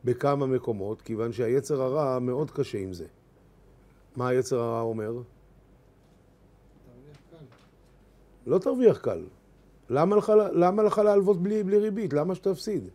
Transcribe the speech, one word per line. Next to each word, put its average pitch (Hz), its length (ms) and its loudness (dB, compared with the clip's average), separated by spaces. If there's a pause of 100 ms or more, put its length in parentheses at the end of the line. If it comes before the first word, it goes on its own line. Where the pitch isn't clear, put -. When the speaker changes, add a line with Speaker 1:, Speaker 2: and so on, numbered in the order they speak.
Speaker 1:
בכמה 139 400 0
מקומות? 110 560 -4
כיוון 113 300 -6
שהיצר 131 500 -2
הרע 131 380 -2
מאוד 123 320 -4
קשה 123 260 -6
עם 95 160 -8
זה. 85 120 -14 (1080)
מה 123 120 -2
היצר 127 320 0
הרע 117 220 -2
אומר? 110 300 -4
Speaker 2:
תרוויח 120 140 -10 (2000)
קל. 160 160 -20 (1000)
Speaker 1:
לא 165 120 2
תרוויח 247 380 4
קל. 92 260 -4 (680)
למה 165 260 2
לך, 208 160 2 (220)
למה 185 300 4
לך 202 140 2
להלוות 202 440 4
בלי, 208 220 -2
בלי 196 140 2
ריבית? 208 360 0
למה 170 220 0
שתפסיד? 180 600 -4